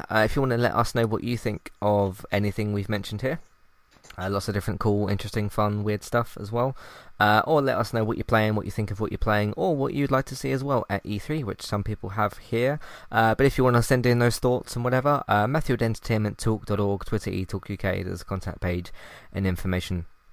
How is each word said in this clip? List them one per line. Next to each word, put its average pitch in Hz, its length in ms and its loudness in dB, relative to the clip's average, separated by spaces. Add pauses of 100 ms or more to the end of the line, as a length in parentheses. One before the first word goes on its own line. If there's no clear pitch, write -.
(100)
Uh, 110 160 4
if - 100 2
you 139 60 2
wanna 123 160 2
let 120 160 2
us 117 200 2
know 117 120 2
what 107 180 -2
you 120 140 -2
think - 320 -6 (100)
of 101 500 2
anything 104 440 0
we've 101 160 -2
mentioned 104 320 -4
here, 143 180 -2 (800)
uh, 92 100 -4
lots 98 200 -2
of 110 60 -2
different 101 240 -2
cool, 104 300 2
interesting, 104 400 -2
fun, 104 360 0
weird 104 200 -2
stuff - 340 -2
as 104 140 -10
well. 123 240 0 (420)
Uh, 107 280 6
or 151 160 4
let 131 160 0
us 113 160 -2
know 113 100 2
what 107 140 -2
you're - 60 -4
playing, 107 300 4
what 104 120 -2
you 101 40 -8
think 104 200 -4
of 98 100 -6
what 107 100 -2
you're 104 60 -6
playing, 104 380 2
or 185 200 2
what 139 200 -2
you'd 143 160 0
like 135 160 2
to 131 100 -10
see 135 160 -4
as 135 100 -2
well 139 280 0
at 98 160 -2
E 104 120 -4
three, 156 240 -6
which - 200 -8
some 101 200 -2
people 101 280 -6
have 104 280 -2
here. 127 400 0 (320)
Uh, 110 240 4
but 135 120 4
if 135 100 4
you 131 80 4
wanna 120 180 6
send 123 220 2
in 120 140 6
those 120 200 4
thoughts - 380 0
and 120 80 -4
whatever, 131 440 2
uh, 104 180 4
Matthew 135 280 2
at 117 80 0
entertainment 110 540 0
talk 110 300 0
dot 104 140 0
org, 101 260 0
Twitter, 107 240 -2
eTalk 95 400 -6
U 101 80 -6
K, 95 240 -2
there's 90 180 -6
a - 60 -16
contact - 340 -6
page 90 320 -2 (400)
and 95 140 -2
information 92 580 -2 (280)